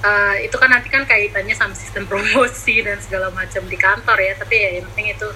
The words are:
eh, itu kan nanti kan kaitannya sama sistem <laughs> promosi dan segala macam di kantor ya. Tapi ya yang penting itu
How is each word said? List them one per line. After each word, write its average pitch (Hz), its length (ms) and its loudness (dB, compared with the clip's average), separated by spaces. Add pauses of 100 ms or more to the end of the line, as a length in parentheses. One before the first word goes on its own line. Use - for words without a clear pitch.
eh, 202 320 4 (140)
itu - 100 -6
kan 254 120 6
nanti 247 200 2
kan 277 140 2
kaitannya 208 500 0
sama 208 160 0
sistem - 360 -10
<laughs> - 40 -6
promosi 220 720 2
dan 202 160 -4
segala 190 320 -4
macam 185 320 -6
di 185 160 -8
kantor 202 400 2
ya. 190 160 0
Tapi 208 240 -4
ya 202 100 0 (120)
yang 180 100 -12
penting 214 240 -6
itu 208 200 -8